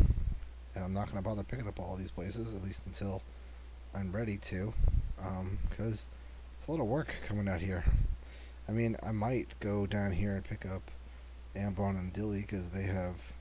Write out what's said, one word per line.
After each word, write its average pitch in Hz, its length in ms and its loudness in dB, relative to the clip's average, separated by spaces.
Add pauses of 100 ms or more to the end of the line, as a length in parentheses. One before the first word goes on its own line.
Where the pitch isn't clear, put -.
(760)
and 95 80 -2
I'm 92 100 -2
not 101 160 0
gonna 101 120 -2
bother 104 220 -2
picking 123 240 -4
up 98 120 -6
all 90 160 -6
these 92 160 -6
places, 110 420 -4
at 95 100 -6
least 95 220 -4
until 95 360 -2 (720)
I'm 98 180 -2
ready 107 260 0
to, 101 360 -2 (460)
um, 92 400 -2 (120)
'cause 107 360 -2 (480)
it's - 120 -8
a - 40 -2
lot 165 80 2
of 123 80 2
work 139 280 0 (100)
coming 104 240 2
out 90 100 2
here. 92 240 0 (840)
I 107 40 -2
mean, 113 300 4
I 107 100 -2
might 113 480 0
go 101 280 2
down 101 240 2
here 98 240 4
and 95 100 -2
pick - 180 -6
up 95 280 -6 (640)
Ambon 98 420 2
and 90 160 -2
Dili, 104 340 0
'cause 90 220 -2
they 95 140 -2
have 92 580 -2